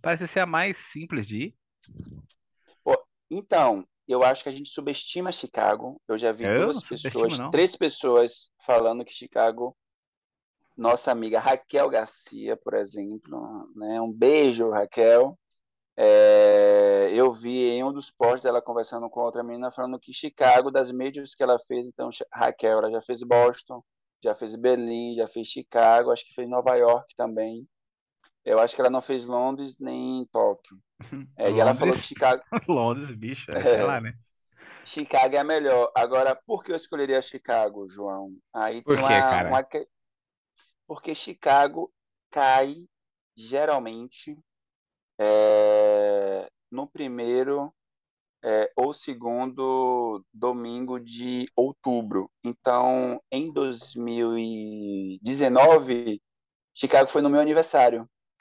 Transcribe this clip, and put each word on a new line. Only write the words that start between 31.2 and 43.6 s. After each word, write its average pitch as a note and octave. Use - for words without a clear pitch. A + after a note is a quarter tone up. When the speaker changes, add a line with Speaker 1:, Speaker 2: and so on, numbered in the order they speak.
Speaker 2:
É, G#2
e A2
ela A#2+
falou C3+
que -
Speaker 1:
Londres? -
Speaker 2:
Chicago C3
Speaker 1:
<laughs> -
Londres, C3
bicho, A2+
é, -
Speaker 2:
É. -
Speaker 1:
sei A3+
lá, C#3
né? A2+
Speaker 2:
Chicago C#3
é C#3+
a C#3+
melhor. C#3+
Agora, B2+
por G#3+
que -
eu E3+
escolheria C#3
Chicago, A2
João? G2
Aí A2+
Speaker 1:
Por C#3+
Speaker 2:
tem -
Speaker 1:
quê, C3+
Speaker 2:
uma, C3
Speaker 1:
cara? F2+
Speaker 2:
uma C3
que-, -
porque D#3
Chicago C#3+
cai C#3
geralmente, B2